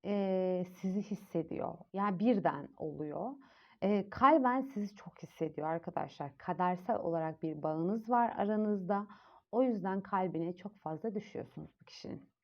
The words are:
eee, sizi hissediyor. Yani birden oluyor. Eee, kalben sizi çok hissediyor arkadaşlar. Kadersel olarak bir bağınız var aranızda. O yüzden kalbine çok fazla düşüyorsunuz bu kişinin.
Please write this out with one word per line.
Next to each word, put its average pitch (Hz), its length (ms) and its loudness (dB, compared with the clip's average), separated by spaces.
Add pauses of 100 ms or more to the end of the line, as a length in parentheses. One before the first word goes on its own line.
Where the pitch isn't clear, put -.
eee, 185 600 2 (160)
sizi 190 200 0
hissediyor. - 720 -4 (200)
Yani 196 260 0
birden 156 580 2
oluyor. 151 540 -4 (500)
Eee, 196 280 2
kalben 262 520 6
sizi 208 340 -6
çok - 280 -16
hissediyor 156 440 -4
arkadaşlar. 156 720 -4
Kadersel 180 600 0
olarak 160 460 -2
bir 156 200 -4
bağınız 180 460 0
var 240 280 4
aranızda. 208 720 0 (440)
O 240 120 4
yüzden 196 380 0
kalbine 175 560 0
çok - 220 -14
fazla 160 360 -6
düşüyorsunuz - 540 -8 (120)
bu - 40 -20
kişinin. - 440 -12 (140)